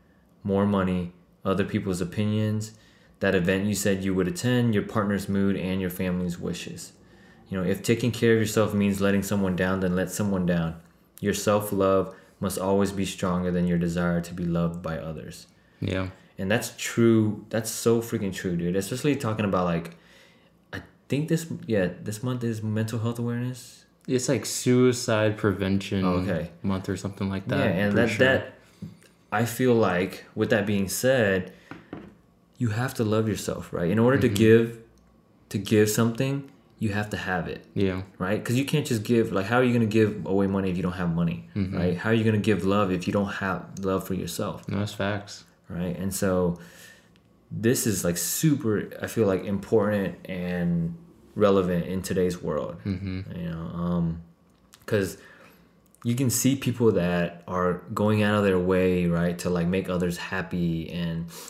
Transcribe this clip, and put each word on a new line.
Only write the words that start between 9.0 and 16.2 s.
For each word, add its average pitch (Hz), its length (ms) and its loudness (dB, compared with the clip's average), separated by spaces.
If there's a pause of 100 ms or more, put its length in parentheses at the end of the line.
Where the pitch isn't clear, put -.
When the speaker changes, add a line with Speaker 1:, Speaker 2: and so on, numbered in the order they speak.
Speaker 1:
someone 95 320 0
down, 92 240 0
then 90 160 0
let 90 160 0
someone 98 340 0
down. 85 300 0 (460)
Your 101 120 0
self-love 95 800 2 (280)
must 90 180 -4
always 98 320 2
be 95 140 -2
stronger 90 460 -2
than 87 160 2
your 87 100 2
desire 87 440 0
to 82 120 -8
be 90 120 -6
loved 85 360 -2
by 80 160 -6
others. - 500 -12 (340)
Speaker 2:
Yeah. 95 260 -2 (300)